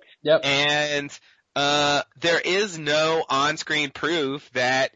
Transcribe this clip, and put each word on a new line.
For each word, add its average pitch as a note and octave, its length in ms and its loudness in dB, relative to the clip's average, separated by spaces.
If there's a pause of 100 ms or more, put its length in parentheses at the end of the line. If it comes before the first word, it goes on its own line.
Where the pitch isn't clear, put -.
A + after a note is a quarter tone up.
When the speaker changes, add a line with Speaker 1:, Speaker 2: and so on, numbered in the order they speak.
(240)
Speaker 1:
Yep. D#3 220 4
Speaker 2:
And, C#3+ 720 0 (360)
uh, C#3+ 480 2 (180)
there E3+ 180 2
is F#3 380 -2
no D#3 500 0
on-screen D3 640 0
proof D3 640 -4
that B2+ 420 0